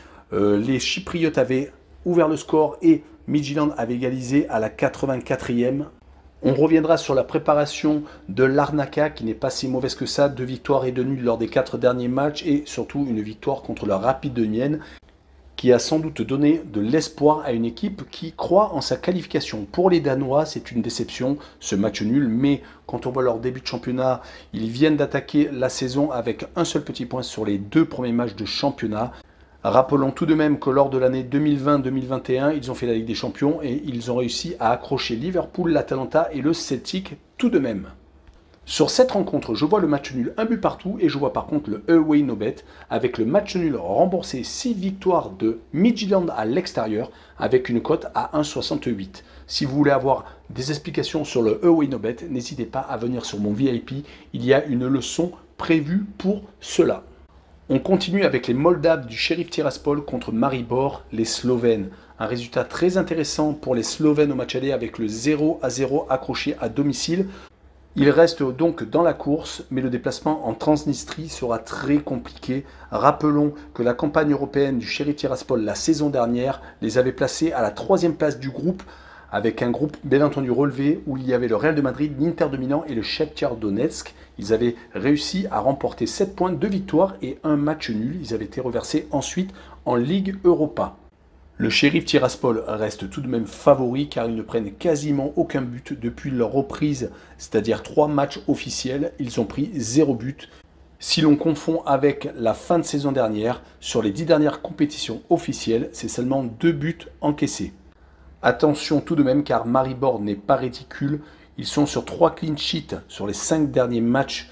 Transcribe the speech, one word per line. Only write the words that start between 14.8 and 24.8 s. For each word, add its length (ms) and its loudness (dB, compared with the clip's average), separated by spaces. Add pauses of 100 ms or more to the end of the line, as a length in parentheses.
qui 160 4
a 80 8
sans 200 0
doute 220 -4
donné 400 2 (120)
de 80 -2
l'espoir 640 2
à 80 -2
une 100 0
équipe 460 -6
qui 240 -12
croit 400 4
en 80 -2
sa 160 -2
qualification. 760 -4
Pour 180 4
les 120 4
Danois, 440 2
c'est 260 -10
une 100 -2
déception, 560 -4 (240)
ce 140 -4
match 260 0
nul, 260 2
mais 340 2 (260)
quand 180 -8
on 60 -4
voit 120 0
leur 160 2
début 220 -4
de 60 -10
championnat, 540 -2 (300)
ils 180 -4
viennent 280 4